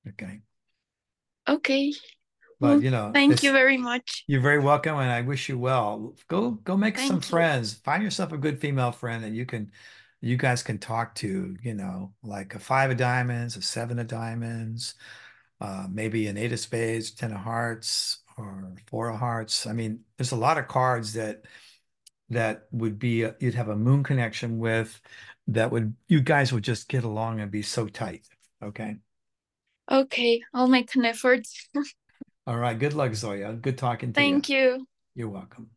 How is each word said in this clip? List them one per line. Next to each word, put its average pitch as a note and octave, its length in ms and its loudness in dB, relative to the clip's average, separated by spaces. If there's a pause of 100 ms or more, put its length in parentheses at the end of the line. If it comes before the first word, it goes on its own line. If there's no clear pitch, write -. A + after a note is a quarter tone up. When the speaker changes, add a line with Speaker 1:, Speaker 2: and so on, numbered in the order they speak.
Speaker 1:
Okay. G2+ 320 -14 (1040)
Speaker 2:
Okay. C#4 460 2 (680)
Speaker 1:
But, C#3+ 100 2
Speaker 2:
Well, D4 140 8
Speaker 1:
you C3+ 80 4
know, G#2+ 220 0
Speaker 2:
thank C#4+ 200 8
Speaker 1:
it's - 100 4
Speaker 2:
you C#4 100 6
very C4+ 240 8
much. B3 500 -4
Speaker 1:
You're C#3 140 4
very C#3+ 200 6
welcome, D3 360 4
and B2+ 140 0
I A#2+ 100 0
wish C3 300 -4
you C3 80 -2
well. A2+ 580 0 (120)
Go, G#3+ 240 0
go F#3+ 220 -4
make G#3 220 2
some B3+ 240 0
Speaker 2:
Thank - 40 -8
you. - 60 -8
Speaker 1:
friends. D3 440 2
Find E3 280 -2
yourself F3+ 300 -4
a D3+ 60 -6
good C#3 240 -2
female C3 300 0
friend A2+ 320 -8
that G#2+ 80 -6
you A#2 120 -4
can, A2 260 -8 (520)
you B2 160 0
guys B2+ 240 2
can A2 160 -6
talk A2+ 380 -4
to, F#2+ 460 -6
you A#2 120 -6
know, F#2+ 480 -8
like G2+ 320 -10
a G#2+ 40 -10
five C3+ 320 2
of B2 60 0
diamonds, B2 640 0
a F#2 40 -10
seven A#2+ 360 -4
of A#2 80 -6
diamonds, A2+ 880 -8 (680)
uh, F#2+ 300 -8
maybe G#2+ 360 -2
an G2+ 100 -6
eight A#2 160 -2
of A2+ 80 -4
spades, A2+ 520 -4
ten A2+ 200 -6
of G2+ 60 -8
hearts, A2+ 800 -4 (180)
or F#2+ 380 -12 (140)
four A#2 200 -4
of A2 100 -6
hearts. A#2 480 -2
I G#2+ 60 -6
mean, A2+ 280 -4 (180)
there's B2+ 140 -2
a B2+ 40 -2
lot C#3+ 220 2
of C3+ 100 -4
cards B2 460 0
that, A2 300 -6 (840)
that A2+ 420 -2
would A2 260 -2
be, A#2 240 2
a, A2+ 180 -2
you'd A#2+ 140 0
have A2+ 140 -2
a G#2+ 80 -2
moon C3 260 4
connection A#2 560 -2
with, A2+ 420 0 (480)
that A2+ 220 2
would, A2 240 0 (140)
you D#3+ 120 8
guys C3+ 320 4
would A2 120 0
just - 240 -4
get B2 160 0
along A2 360 -4
and G2+ 100 -6
be G#2 120 -4
so A2+ 240 -4
tight. F#2 400 -8 (360)
Okay. G#2 340 -8 (920)
Speaker 2:
Okay, B3 520 2 (100)
I'll B3+ 140 4
make B3+ 300 4
an B3 80 4
effort. A#3 420 2 (280)
<laughs> - 720 -8
Speaker 1:
All A#2 120 -2
right. A#2 200 0
Good C#3+ 140 0
luck, C3+ 220 0
Zoya. G#2 400 -6
Good B2+ 240 -4
talking A#2+ 340 -2
to C#4+ 80 2
Speaker 2:
Thank C#4+ 300 4
Speaker 1:
you. C4+ 60 2
Speaker 2:
you. C4 300 4 (280)
Speaker 1:
You're A2+ 160 -6
welcome. G2 460 -14